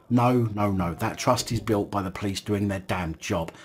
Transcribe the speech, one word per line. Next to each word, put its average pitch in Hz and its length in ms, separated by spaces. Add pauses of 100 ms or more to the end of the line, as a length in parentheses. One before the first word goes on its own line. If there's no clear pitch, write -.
No, 123 440
no, 104 180
no. 90 220
That 95 240
trust - 360
is 107 80
built 104 280
by 98 140
the 92 80
police 98 300
doing 104 260
their 95 140
damn 87 340
job 85 360 (140)